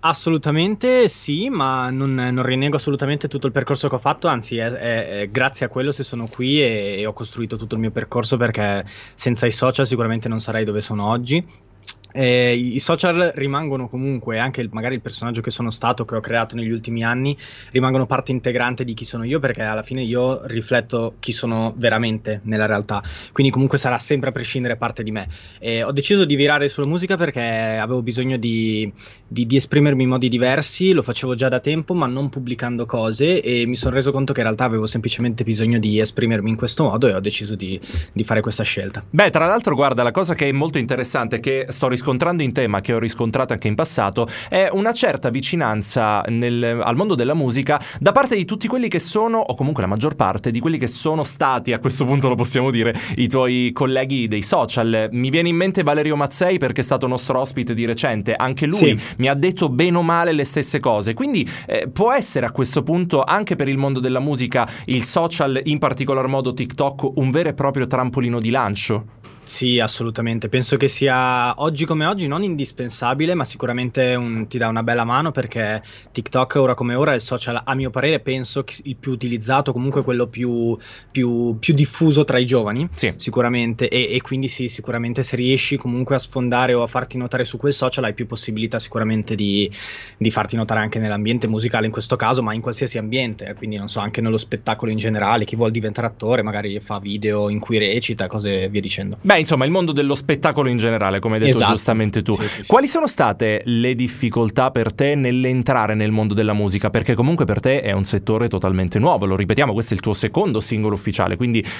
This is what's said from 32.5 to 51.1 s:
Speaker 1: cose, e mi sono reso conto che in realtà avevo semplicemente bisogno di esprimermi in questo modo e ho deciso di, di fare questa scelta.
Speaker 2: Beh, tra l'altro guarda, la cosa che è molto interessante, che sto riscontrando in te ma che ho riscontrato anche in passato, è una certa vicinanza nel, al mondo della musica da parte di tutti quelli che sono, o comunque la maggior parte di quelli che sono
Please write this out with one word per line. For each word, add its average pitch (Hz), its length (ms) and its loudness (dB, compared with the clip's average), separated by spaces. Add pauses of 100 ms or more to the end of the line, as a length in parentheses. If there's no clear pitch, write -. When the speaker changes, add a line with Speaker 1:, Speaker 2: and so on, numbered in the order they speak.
Speaker 1:
cose, 120 560 0
e 120 240 0
mi 123 100 -2
sono 123 180 -2
reso 135 160 2
conto 135 220 0
che 135 80 0
in 113 60 2
realtà 110 180 0
avevo 110 220 2
semplicemente 117 580 -2
bisogno 113 340 2
di 107 220 2
esprimermi 110 480 0
in 110 80 0
questo 120 280 0
modo 117 240 2
e 101 40 4
ho 95 80 0
deciso 104 360 -4
di, 92 220 -6 (320)
di 110 140 -2
fare 110 160 2
questa 110 220 -4
scelta. 98 480 -4
Speaker 2:
Beh, 185 180 6
tra 160 160 2
l'altro 208 300 2
guarda, 127 280 2
la 120 100 2
cosa 170 220 0
che 143 140 0
è 135 40 0
molto 139 260 0
interessante, 120 600 -2
che 135 280 -2
sto 135 200 0
riscontrando 123 160 0 (380)
in 127 100 0
te 123 160 2
ma 101 120 2
che 120 120 -2
ho 113 80 2
riscontrato 117 520 -2
anche 107 140 -4
in 107 80 2
passato, 117 540 0 (200)
è 190 220 2
una 208 220 0
certa 196 360 0
vicinanza 113 1000 0
nel, 117 520 0
al 117 140 0
mondo 185 220 2
della 123 180 2
musica 139 460 2 (180)
da 190 140 4
parte 262 240 4
di 185 80 0
tutti 220 240 -4
quelli 247 180 0
che 175 140 0
sono, 226 380 0
o 127 180 -2
comunque 135 260 0
la 92 60 0
maggior 113 260 0
parte 98 380 0
di 117 80 0
quelli 160 180 0
che 127 80 -2
sono 156 380 -2